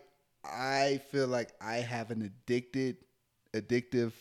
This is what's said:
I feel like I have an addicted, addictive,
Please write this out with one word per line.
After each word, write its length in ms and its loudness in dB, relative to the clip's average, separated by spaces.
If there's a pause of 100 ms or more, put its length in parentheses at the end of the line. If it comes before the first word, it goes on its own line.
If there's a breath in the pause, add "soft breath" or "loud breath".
(440)
I 560 2 (100)
feel 160 2
like 240 -2 (100)
I 180 -4
have 340 -4
an 100 -2
addicted, 760 -2 (540)
addictive, 680 0